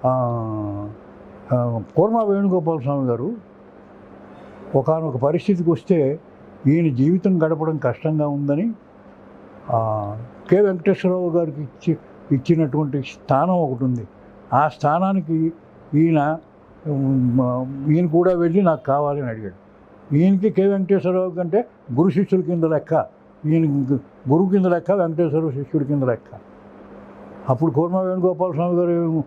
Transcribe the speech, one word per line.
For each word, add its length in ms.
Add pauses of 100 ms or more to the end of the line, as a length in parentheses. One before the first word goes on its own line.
ఆ, 60 (1400)
ఆ, 280 (160)
కోర్మా 260
వేణుగోపాల 560
స్వామి 280
గారు 440 (1200)
ఒకానొక 420
పరిస్థితికి 540
వస్తే 480 (480)
ఈయన 280
జీవితం 480
గడపడం 340
కష్టంగా 500
ఉందని, 460 (1000)
ఆ, 460 (320)
కె 120
వెంకటేశ్వరరావు 680
గారికి 320
ఇచ్చి, 360 (340)
ఇచ్చినటువంటి 720
స్థానం 520
ఒకటి 300
ఉంది. 240 (460)
ఆ 140
స్థానానికి 840 (420)
ఈయన, 420 (500)
ఉమ్, 1040
ఈయన 160
కూడా 260
వెళ్ళి 280
నాకు 220
కావాలని 460
అడిగాడు. 420 (440)
ఈయనకి 340
కె 180
వెంకటేశ్వరరావు 640
కంటే 360 (280)
గురు 160
శిష్యుల 320
కింద 220
లెక్క, 420 (400)
ఈయన 180
గు-, 360 (300)
గురువు 200
కింద 160
లెక్క, 260
వెంకటేశ్వరరావు 600
శిష్యుడి 340
కింద 180
లెక్క. 320 (1120)
అప్పుడు 220
కోర్మా 300
వేణుగోపాల 500
స్వామి 240
గారు 140
ఏం 380